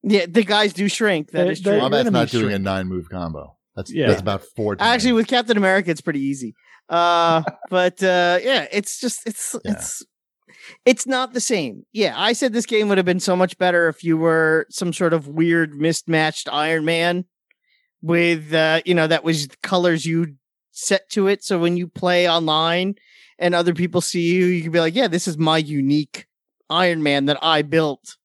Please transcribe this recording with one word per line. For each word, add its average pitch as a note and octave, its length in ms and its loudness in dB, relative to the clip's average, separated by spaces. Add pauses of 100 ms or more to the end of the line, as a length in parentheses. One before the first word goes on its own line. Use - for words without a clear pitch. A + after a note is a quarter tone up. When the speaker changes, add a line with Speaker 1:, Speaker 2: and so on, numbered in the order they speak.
Speaker 1:
Yeah, G3+ 260 2
the G3 140 2
guys G#3 300 2
do G3+ 160 -2
shrink. G3 420 -2
That E3+ 140 0
Speaker 2:
They, F#3 80 0
Speaker 1:
is D#3+ 100 -8
Speaker 2:
they, G3 100 0
Speaker 1:
true. G#3 80 4
Speaker 3:
Wombat's C3+ 280 0
Speaker 2:
enemies G#3 40 0
Speaker 3:
not A#2 180 2
doing A2+ 160 0
Speaker 2:
shrink. G2+ 100 -2
Speaker 3:
a - 20 -2
nine-move F#2+ 520 -4
combo. E2 460 -10 (200)
That's, F#2 160 -10
Speaker 2:
Yeah. C#3+ 160 0
Speaker 3:
that's G2 120 2
about G2 220 -4 (140)
four G#2 180 -2
times. G#3 140 0
Speaker 1:
Actually, A#3+ 240 2
with A3+ 160 2
Captain A#3+ 280 0
America, F#3+ 360 2
it's D#3 80 -4
pretty D3 220 -4
easy. C3+ 340 -6 (320)
Uh, E3+ 540 2 (140)
<laughs> - 140 -18
but, F3+ 320 0
uh, F3+ 400 2
yeah, A#3 300 0
it's G3+ 260 -4
just, - 300 -6
it's, - 260 -10 (100)
Speaker 3:
Yeah. G#3+ 80 -4
Speaker 1:
it's, - 300 -8 (840)
it's - 220 2
not B3+ 280 -4
the B3 60 -4
same. C#3+ 520 -4
Yeah, G3+ 240 -2
I G3+ 160 0
said B3 200 0
this A#3 140 -2
game G#3+ 220 0
would G3 100 4
have F#3 60 2
been F3+ 160 2
so F#3 160 0
much F#3 220 0
better F3 300 2
if D#3 160 -6
you E3 120 2
were D#3+ 540 2
some F3 220 -4
sort E3 200 0
of D#3 160 -2
weird D#3+ 460 0
mismatched D#3 800 -2
Iron D#3 320 -2
Man E3+ 400 0 (760)
with, E3+ 520 0
uh, D#3+ 320 4
you F3+ 100 2
know, D#3+ 120 4
that D#3 180 0
was D#3 240 -2
the - 140 -20
colors F3 440 0
you E3 280 -2 (380)
set - 380 -2
to G3 180 0
it. G3+ 160 -2
So F#3 140 -2
when E3+ 180 0
you F3 120 -4
play F3+ 400 0
online E3 680 0 (420)
and F3 160 2
other E3+ 200 2
people E3+ 260 -2
see E3+ 340 -2
you, F3+ 120 2
you F3+ 160 0
can E3 100 -6
be E3+ 80 4
like, E3 140 0
"Yeah, A#3+ 140 2
this F3 200 -2
is D#3+ 100 -6
my D#3+ 200 2
unique D3 680 -2 (440)
Iron E3+ 320 0
Man C#3+ 240 0
that C#3+ 160 0
I D#3 200 2
built D3+ 640 -2